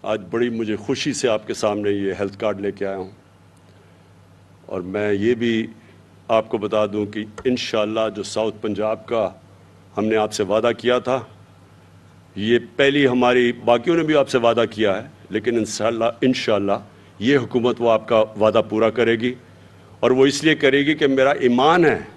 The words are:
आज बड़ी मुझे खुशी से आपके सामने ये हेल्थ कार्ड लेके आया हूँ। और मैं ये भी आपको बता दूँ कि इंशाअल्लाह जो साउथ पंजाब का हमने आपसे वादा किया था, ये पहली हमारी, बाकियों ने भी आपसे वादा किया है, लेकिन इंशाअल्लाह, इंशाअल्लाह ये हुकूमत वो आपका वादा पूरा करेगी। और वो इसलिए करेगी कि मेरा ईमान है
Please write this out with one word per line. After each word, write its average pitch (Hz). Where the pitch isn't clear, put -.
आज 107
बड़ी 120
मुझे 113
खुशी 127
से -
आपके 107
सामने 104
ये 98
हेल्थ 98
कार्ड 104
लेके 101
आया 98
हूँ। 95
और 95
मैं 104
ये 110
भी 113
आपको 113
बता 107
दूँ 104
कि 104
इंशाअल्लाह 110
जो 101
साउथ 110
पंजाब 107
का 113
हमने 107
आपसे 107
वादा 107
किया 123
था, 123
ये 110
पहली 139
हमारी, 123
बाकियों 120
ने 165
भी 156
आपसे 135
वादा 117
किया 104
है, 117
लेकिन 117
इंशाअल्लाह, 113
इंशाअल्लाह 104
ये 139
हुकूमत 120
वो 120
आपका 110
वादा 110
पूरा 107
करेगी। 117
और 123
वो 131
इसलिए 147
करेगी 139
कि 147
मेरा 135
ईमान 143
है 110